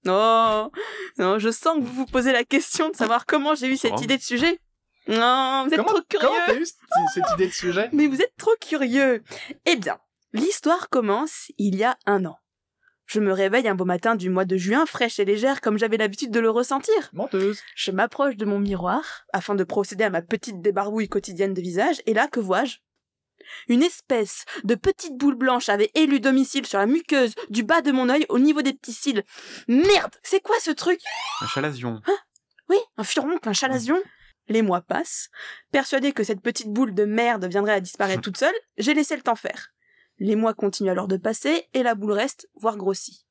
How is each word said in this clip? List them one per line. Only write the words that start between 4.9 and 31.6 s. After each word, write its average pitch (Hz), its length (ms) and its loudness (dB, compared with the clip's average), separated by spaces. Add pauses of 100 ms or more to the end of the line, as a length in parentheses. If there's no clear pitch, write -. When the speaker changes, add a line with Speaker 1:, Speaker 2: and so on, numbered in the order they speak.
Speaker 1:
Non, 262 600 2
vous 285 60 2
êtes - 40 4
Speaker 3:
Comment, 226 160 2
Speaker 1:
trop 349 160 2
curieux. 311 180 2
Speaker 3:
comment 466 200 4
t'as 440 80 4
eu 311 100 -2
cette, 339 120 -14 (360)
cette 740 220 0
idée 190 120 2
de 180 60 -8
sujet ? 185 380 -2
Speaker 1:
Mais 302 160 4
vous 269 140 -2
êtes 494 160 0
trop 440 220 2
curieux. 262 640 0 (420)
Eh 339 100 4
bien, - 240 -6 (340)
l'histoire 330 560 0
commence 240 680 0
il 202 160 0
y 196 80 -2
a 247 140 0 (100)
un 202 180 2
an. 156 120 -12 (720)
Je - 120 -2
me 196 140 2
réveille 196 340 2
un 196 80 2
beau 180 80 -2
matin 185 320 2
du 185 140 -4
mois 185 160 2
de 185 120 0
juin, 208 280 2
fraîche - 340 -4
et 202 60 2
légère, 214 340 2
comme 214 180 0
j'avais 220 200 0
l'habitude 220 340 -2
de 226 80 2
le 226 100 4
ressentir. 262 440 0 (200)
Speaker 3:
Menteuse. 196 460 -2 (160)
Speaker 1:
Je - 160 -4
m'approche 226 460 0
de 208 80 -4
mon 202 140 0
miroir, 202 720 -2
afin - 200 -2
de 190 120 2
procéder 202 400 -2
à 208 40 0
ma 175 120 -2
petite 190 400 -6
débarbouille 202 480 -2
quotidienne 196 440 -4
de 185 80 -4
visage, 190 440 -2
et 220 80 0
là, 226 160 2
que 277 100 -4
vois-je ? 208 380 -2 (920)
Une 240 160 4
espèce - 640 -2 (180)
de 214 120 2
petite 320 420 -4
boule 269 180 4
blanche 247 320 0
avait 208 280 2
élu 277 260 4
domicile 262 440 2
sur - 140 -4
la 196 60 4
muqueuse 262 480 2 (160)
du 220 140 -2
bas 320 180 2
de 285 100 0
mon 254 160 2
œil 285 220 2
au 240 100 2
niveau 294 220 4
des 277 120 0
petits - 200 -10
cils. 220 300 -2 (440)
Merde, 349 460 4 (100)
c'est 381 180 0
quoi 440 200 0
ce 330 100 -2
truc ? - 300 0 (400)
Speaker 2:
Un - 60 -6
chalazion. 123 600 -4